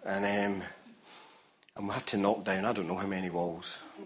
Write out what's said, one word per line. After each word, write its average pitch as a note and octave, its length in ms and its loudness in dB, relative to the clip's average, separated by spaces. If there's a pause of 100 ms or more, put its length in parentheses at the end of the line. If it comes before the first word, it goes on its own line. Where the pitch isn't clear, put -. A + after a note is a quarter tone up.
And, G2 220 0
um, G2+ 420 2 (1120)
and G2 120 -4
we G2+ 40 -2
had - 140 -2
to A2 100 2
knock G2+ 260 4
down, F#2+ 220 2
I A#2+ 80 2
don't G2 140 0
know F2+ 80 0
how F#2+ 100 -2
many F#2 240 -2
walls, E2+ 480 -2 (280)